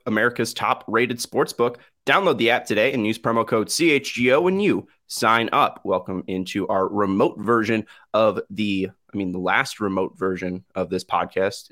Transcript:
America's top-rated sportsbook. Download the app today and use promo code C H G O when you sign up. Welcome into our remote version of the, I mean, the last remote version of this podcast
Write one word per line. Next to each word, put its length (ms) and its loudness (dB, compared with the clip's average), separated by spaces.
America's 480 0
top-rated 680 -2
sportsbook. 580 -2
Download 320 4
the 120 2
app 160 0
today 260 2
and 160 0
use 100 -2
promo 300 0
code 240 0
C 200 2
H 220 0
G 200 2
O 80 4
when 180 0
you 300 0
sign 460 2
up. 320 2
Welcome 420 -2
into 400 -4
our 220 0
remote 500 0
version 460 0
of 360 2
the, 400 -2
I 40 -4
mean, 140 -2
the 80 -4
last 400 -2
remote 380 -4
version 480 -4
of 140 -4
this 160 -4
podcast 680 -4